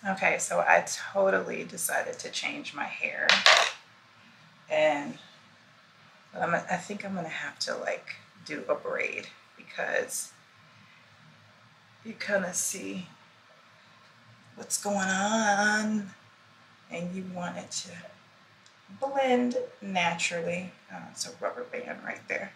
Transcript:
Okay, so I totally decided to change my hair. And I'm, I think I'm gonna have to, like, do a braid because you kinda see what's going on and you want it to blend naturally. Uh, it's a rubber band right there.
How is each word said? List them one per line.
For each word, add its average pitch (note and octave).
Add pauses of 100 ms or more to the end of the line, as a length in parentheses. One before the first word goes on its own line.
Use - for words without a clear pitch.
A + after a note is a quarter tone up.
Okay, F#3
so F3
I -
totally F#3+
decided -
to -
change -
my D3
hair. - (1400)
And D3+ (1200)
I'm, E3+
I F3+
think G3+
I'm G3
gonna E3+
have -
to, -
like, - (280)
do D3+
a -
braid - (280)
because - (1700)
you A3
kinda F#3
see F#3+ (1500)
what's -
going G3+
on G#3 (760)
and F3
you F#3+ (100)
want F3
it -
to - (1080)
blend B3+ (260)
naturally. F3 (200)
Uh, F2+ (100)
it's -
a -
rubber -
band -
right -
there. G3